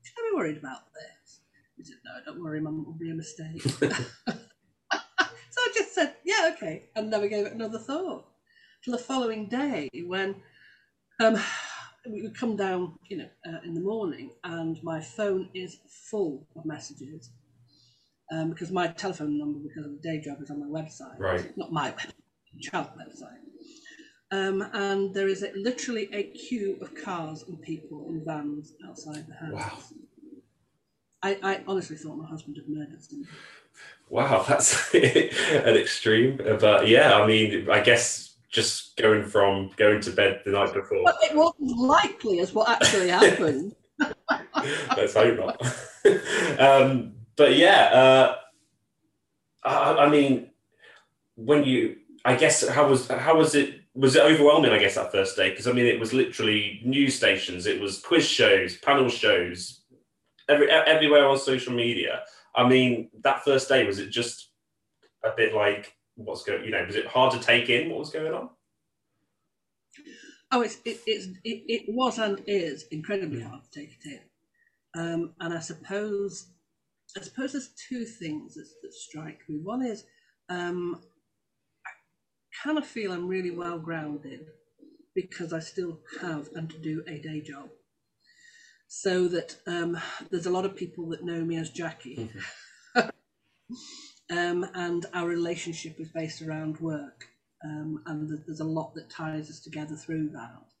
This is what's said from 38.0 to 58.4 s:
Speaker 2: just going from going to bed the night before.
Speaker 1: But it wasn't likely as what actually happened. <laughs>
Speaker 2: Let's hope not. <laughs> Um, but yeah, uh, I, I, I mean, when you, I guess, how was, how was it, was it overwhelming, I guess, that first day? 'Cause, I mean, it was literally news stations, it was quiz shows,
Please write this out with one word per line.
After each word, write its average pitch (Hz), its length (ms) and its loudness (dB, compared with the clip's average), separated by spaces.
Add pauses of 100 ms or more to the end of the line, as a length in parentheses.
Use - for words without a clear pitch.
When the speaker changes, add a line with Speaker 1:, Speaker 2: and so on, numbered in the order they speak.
Speaker 2:
just - 480 -4
going 107 280 4
from 98 520 2
going 104 240 6
to 90 100 -6
bed 98 340 2
the 101 60 -2
night 101 220 2
before. - 320 -2
Speaker 1:
But 320 180 4
it 311 120 0
wasn't 302 420 2
likely 254 600 2
as 180 140 -4
what 220 160 2
actually 190 400 2
happened. 175 680 2 (100)
<laughs> - 140 -20 (960)
Speaker 2:
Let's - 160 0
hope 110 240 6
not. - 240 -6 (420)
<laughs> 170 560 2
Um, 135 540 6 (220)
but 139 200 8
yeah, 185 280 8 (100)
uh, 131 420 8 (1300)
I, 131 120 0
I, 139 300 4
I 147 40 6
mean, 139 400 4 (840)
when 139 280 4
you, 127 340 0 (280)
I 127 100 4
guess, 147 320 4
how 143 220 4
was, 127 180 4
how 135 300 2
was 151 180 4
it, 139 260 0 (120)
was 131 220 4
it 160 80 10
overwhelming, 147 480 8
I 107 80 4
guess, 98 160 2
that - 160 -4
first 98 260 0
day? 98 160 2
'Cause, 104 140 -6
I 123 60 0
mean, 123 120 4
it 117 140 4
was 110 140 -4
literally 107 680 0
news 131 320 2
stations, 95 520 0
it - 120 -2
was 98 220 -6
quiz 160 260 2
shows, 98 500 4